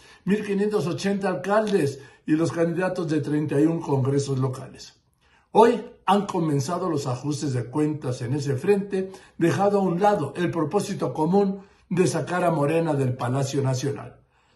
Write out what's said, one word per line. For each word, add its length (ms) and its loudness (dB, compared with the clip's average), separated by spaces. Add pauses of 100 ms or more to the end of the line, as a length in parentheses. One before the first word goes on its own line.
(260)
mil 200 0
quinientos 400 0
ochenta 440 -2
alcaldes 720 0 (280)
y 60 2
los 180 2
candidatos 580 -2
de 120 0
treinta 380 0
y 60 6
un 140 2
congresos 580 0
locales. 560 -6 (580)
Hoy 320 6 (220)
han 220 2
comenzado 600 -2
los 180 -4
ajustes 460 -4
de 120 -2
cuentas 560 -2
en 120 -4
ese 240 -2
frente, 540 0 (260)
dejado 420 4
a 20 4
un 180 2
lado 360 2
el 160 -2
propósito 640 -2
común 480 2 (280)
de 160 4
sacar 380 -2
a 80 2
Morena 420 2
del 220 -2
Palacio 480 -2
Nacional, 560 -4 (360)